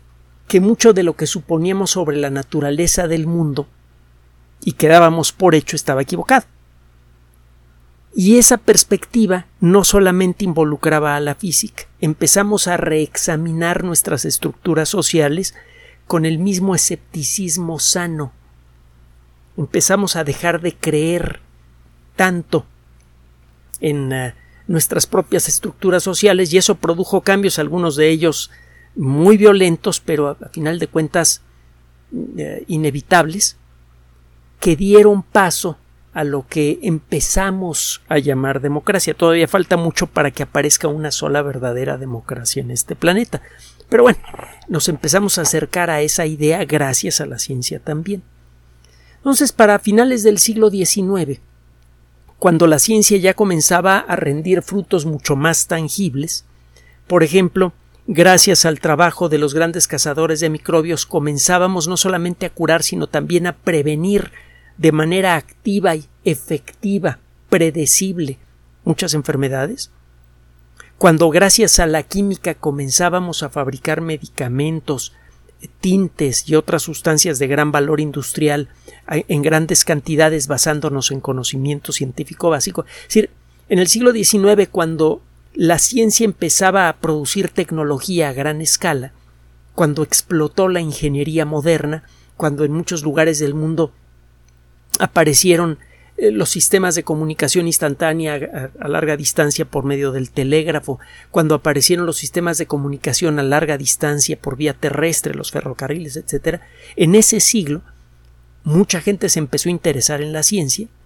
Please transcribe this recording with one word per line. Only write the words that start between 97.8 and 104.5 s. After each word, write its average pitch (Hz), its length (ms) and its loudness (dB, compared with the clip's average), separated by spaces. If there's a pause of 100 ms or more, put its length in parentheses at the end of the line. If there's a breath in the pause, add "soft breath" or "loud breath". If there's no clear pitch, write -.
a, - 40 -12
a 147 60 -8
larga 156 260 -2
distancia 147 480 -2
por 139 220 -6
medio 139 260 -2
del 131 180 -6
telégrafo, 147 680 -2 (320 loud breath)
cuando 156 240 2
aparecieron 160 500 0
los 160 120 -4
sistemas 170 400 -4
de 165 100 -6
comunicación 143 720 -2
a 139 40 0
larga 147 340 0
distancia 147 600 -2
por 131 200 -8